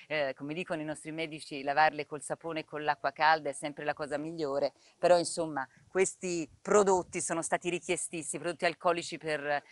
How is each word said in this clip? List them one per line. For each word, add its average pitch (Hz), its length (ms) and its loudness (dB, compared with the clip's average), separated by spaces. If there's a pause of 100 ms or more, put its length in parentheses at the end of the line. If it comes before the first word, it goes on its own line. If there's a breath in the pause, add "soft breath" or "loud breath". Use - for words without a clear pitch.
eh, 143 280 0
come 143 160 -8
dicono 170 280 -4
i 151 40 -6
nostri 156 280 -8
medici, 156 500 -8
lavarle 151 440 4
col 147 160 -10
sapone 160 380 -6
e 151 40 -8
con 151 180 -8
l'acqua 147 300 0
calda 156 380 4
è - 20 -4
sempre 147 320 -8
la 147 100 0
cosa 147 220 -4
migliore, 143 560 -2 (260 soft breath)
però 175 180 8
insomma 160 520 -2 (180 soft breath)
questi 180 640 0 (120)
prodotti 190 600 4
sono 165 200 -2
stati 175 280 -2
richiestissimi, 165 760 -4
prodotti 170 220 -4
alcolici 170 520 0
per 147 560 -2